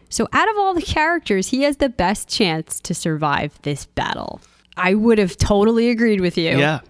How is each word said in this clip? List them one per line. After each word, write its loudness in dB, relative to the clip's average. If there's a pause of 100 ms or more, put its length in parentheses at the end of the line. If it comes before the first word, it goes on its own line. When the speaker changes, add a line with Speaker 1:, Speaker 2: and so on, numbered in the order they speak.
(100)
Speaker 1:
So -4
out 2
of -4
all 0
the -2
characters, -2
he 0
has 0
the 2
best -2
chance -2
to -10
survive -2
this -6
battle. -8 (360)
I 2
would 4
have 0
totally 4
agreed 2
with 0
you 0
Speaker 2:
Yeah, 0